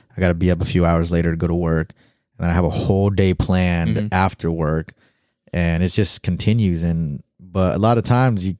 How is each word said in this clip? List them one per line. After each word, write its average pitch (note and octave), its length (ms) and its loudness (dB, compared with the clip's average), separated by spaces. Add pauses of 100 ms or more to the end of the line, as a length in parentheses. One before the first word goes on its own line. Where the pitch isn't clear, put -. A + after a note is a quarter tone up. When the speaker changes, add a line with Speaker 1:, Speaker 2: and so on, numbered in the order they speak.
(160)
Speaker 1:
I - 40 -4
gotta F2+ 140 2
be F2+ 160 0
up F2 120 0
a - 20 -4
few F2 220 0
hours E2 260 0
later E2+ 180 0
to E2 60 -2
go E2+ 100 -2
to E2+ 80 0
work. E2 380 -2 (460)
And E2+ 60 -6
then E2+ 60 0
I - 40 2
have B2+ 100 2
a D#2+ 60 0
whole G2 400 0
day F#2+ 240 2
planned F2+ 640 0
Speaker 2:
Mm-hmm. G#2+ 140 -4
Speaker 1:
after F#2 400 0
work, D#2+ 440 -2 (580)
and E2+ 320 0
it F2+ 60 0
just - 320 -2
continues. F#2 600 0
And, E2 400 -2 (160)
but F#2 380 -2
a - 20 -4
lot A2+ 200 2
of A2 60 -2
times B2 400 2
you F#2+ 160 -4